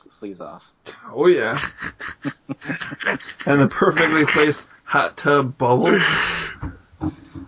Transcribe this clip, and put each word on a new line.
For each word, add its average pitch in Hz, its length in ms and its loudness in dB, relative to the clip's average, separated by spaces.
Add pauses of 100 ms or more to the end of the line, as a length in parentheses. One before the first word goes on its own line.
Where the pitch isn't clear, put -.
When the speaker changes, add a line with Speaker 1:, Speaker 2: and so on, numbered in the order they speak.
Speaker 1:
sleeves 98 300 -14
off. 82 320 -18 (420)
Speaker 2:
Oh, 143 140 2
yeah. 143 320 4 (640)
Speaker 3:
<laughs> 147 60 -6 (1160)
Speaker 2:
And 143 140 4
the 135 80 6
perfectly 160 580 2
placed 151 420 2 (160)
hot - 340 -2
tub 143 400 0
bubbles. 135 440 4 (1500)